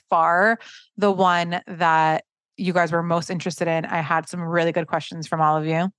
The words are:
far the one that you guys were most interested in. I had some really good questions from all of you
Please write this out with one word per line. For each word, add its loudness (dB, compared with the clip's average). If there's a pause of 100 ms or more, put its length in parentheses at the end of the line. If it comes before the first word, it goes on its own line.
(120)
far 2 (360)
the 2
one 2
that 2 (320)
you -2
guys 2
were 0
most -2
interested -4
in. 0
I -4
had -2
some -10
really 0
good -2
questions -6
from -4
all 4
of -2
you -2